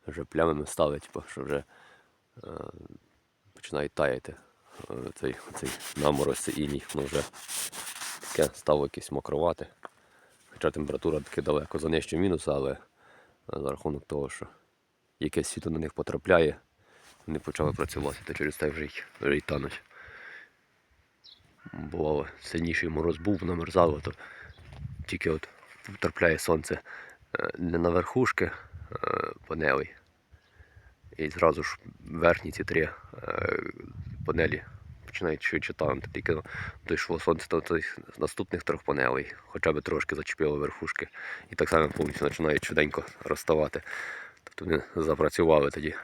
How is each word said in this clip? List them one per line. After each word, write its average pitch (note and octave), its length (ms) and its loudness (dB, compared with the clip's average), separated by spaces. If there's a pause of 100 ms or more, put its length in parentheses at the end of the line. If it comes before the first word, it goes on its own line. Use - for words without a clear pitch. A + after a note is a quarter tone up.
Вже D2+ 180 -8
плямами D#2 420 2
стали, D2 320 2
типу, - 300 -10
що - 140 -8
вже, C#2+ 220 -2 (800)
е, - 60 -14 (1000)
починають D2 400 -6
таяти, C2+ 420 0 (560)
е, G#1+ 40 -6 (200)
цей, B1+ 220 -4 (180)
цей C2 160 -6 (260)
наморозь, C#2+ 420 4
цей D2 240 -4
іній, C#2+ 200 -2 (120)
воно C#2 120 0
вже D2 160 0 (1000)
таке - 340 0
стало D2 300 4
якесь - 280 -8
мокровате. D2+ 540 0 (840)
Хоча - 200 2
температура D2+ 500 -2
таки D2 220 -4
далеко D2+ 360 0
за D#2 100 -2
нижче D#2+ 280 0
мінуса, E2+ 360 2
але, C2+ 200 0
е, - 40 -6 (720)
за C#2+ 240 -4
рахунок C#2+ 360 -6
того, C#2+ 220 -2
що... - 180 -10 (760)
Якесь - 280 0
світло - 240 -4
на D#2 60 -2
них D#2 160 -4
потрапляє, E2 600 4 (680)
вони D2+ 120 -2
почали D#2 340 0
працювати, C#2+ 520 -4
то D#2+ 100 -8
через D2 220 -2
те D2+ 140 0
вже D#2 140 -6
й, - 180 -10 (180)
вже C#2+ 160 4
й D2+ 40 2
тануть. C#2+ 420 -4 (1900)
Бувало, D2+ 540 0 (140)
сильніший E2 480 0
мороз D#2 280 2
був, F2+ 280 0
намерзало, E2+ 560 4
то D2 120 -4 (960)
тільки F2+ 240 0
от D#2 180 -2 (380)
потрапляє F2 520 4
сонце, - 420 2 (580)
е, - 200 0
не E2+ 200 0
на E2+ 100 6
верхушки, F2+ 560 4
е, - 880 -4 (140)
панелей. D2+ 480 2 (1200)
І D#2 140 -2
зразу D#2 320 6
ж - 160 -4 (220)
верхні E2 520 4
ці - 120 -4
три, D#2+ 260 2 (320)
е, - 400 0 (640)
панелі D#2+ 360 2 (440)
починають D#2+ 360 -4
швидше - 300 -2
танути. C#2 420 -2
Тільки D#2+ 220 0 (520)
дійшло - 320 0
сонце E2+ 300 2
до E2 100 4
цих - 380 -2 (200)
наступних E2+ 440 -4
трьох D#2 200 -2
панелей, C2+ 500 0 (140)
хоча - 260 0
б D2 100 0
трошки D2+ 340 -2
зачепило D2 400 0
верхушки. D2 520 -4 (420)
І - 40 -12
так E2 140 2
само D#2+ 200 6
повністю D2 360 0
починають D2+ 400 2
швиденько D2+ 400 2 (200)
розставати. D2+ 580 2 (640)
Тобто - 200 -14
вони D#2+ 420 0
запрацювали D#2 640 6
тоді. D2+ 340 -4